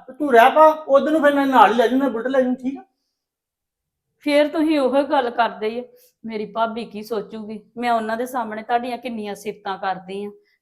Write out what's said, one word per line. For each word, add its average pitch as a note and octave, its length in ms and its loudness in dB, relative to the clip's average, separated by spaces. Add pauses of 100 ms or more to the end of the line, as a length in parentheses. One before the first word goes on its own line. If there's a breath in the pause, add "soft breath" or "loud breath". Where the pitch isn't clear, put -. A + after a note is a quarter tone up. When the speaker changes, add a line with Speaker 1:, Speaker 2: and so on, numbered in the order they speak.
Speaker 1:
ਤੇ C4 60 -18
ਤੂੰ C#4+ 200 -4
ਰਹਿ A#3 160 8
ਪਾ, D#4 180 6 (200)
ਉਦੋਂ C4+ 240 4
ਨੂੰ D#4 100 0
ਫਿਰ C#4+ 120 4
ਮੈਂ C#4 120 0
ਨਾਲ A#3+ 260 6
ਹੀ A#3 60 -2
ਲੈ A#3 100 4
ਜੂ, B3 100 0
ਮੈਂ C4+ 120 0
ਬੁਲਟ A3+ 180 -6
ਲੈ C4 140 0
ਜੂ, B3+ 140 0
ਠੀਕ C4 220 -8
ਆ? F#4+ 60 -18 (1400)
Speaker 2:
ਫਿਰ D4 280 2
ਤੁਸੀਂ D#4 320 0
ਉਹੋ C4+ 240 2
ਗੱਲ C4+ 260 -2
ਕਰਦੇ G#3+ 400 -2
ਹੀ A#3 100 -8
ਆ। B3 40 -8 (420 soft breath)
ਮੇਰੀ G#3+ 200 -8
ਭਾਬੀ A3+ 400 -4
ਕੀ G#3 180 -12
ਸੋਚੂਗੀ? G#3+ 760 -10
ਮੈਂ A#3+ 140 -2
ਉਹਨਾਂ A3 260 -2
ਦੇ A#3+ 80 -4
ਸਾਹਮਣੇ A3 380 -8
ਤੁਹਾਡੀਆਂ A#3+ 340 -4
ਕਿੰਨੀਆਂ A3 380 -10
ਸਿਫਤਾਂ G3 420 -10
ਕਰਦੀ F#3+ 480 -8
ਆ G3+ 60 -12 (300)